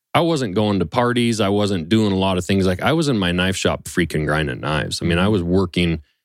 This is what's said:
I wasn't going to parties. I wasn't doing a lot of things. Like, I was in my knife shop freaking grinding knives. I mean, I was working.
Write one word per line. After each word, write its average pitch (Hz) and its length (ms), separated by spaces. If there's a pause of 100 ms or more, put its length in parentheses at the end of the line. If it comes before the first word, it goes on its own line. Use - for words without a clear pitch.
(140)
I 143 60
wasn't 139 340
going 104 260
to 85 60
parties. 120 540
I 98 80
wasn't 101 400
doing 107 240
a 95 40
lot 95 220
of 90 60
things. 98 220
Like, 92 160
I 123 100
was 156 160
in 117 100
my 90 140
knife 92 240
shop - 280
freaking 78 420
grinding 73 340
knives. 71 420
I 82 40
mean, 85 120
I 95 100
was 104 140
working. 87 600 (220)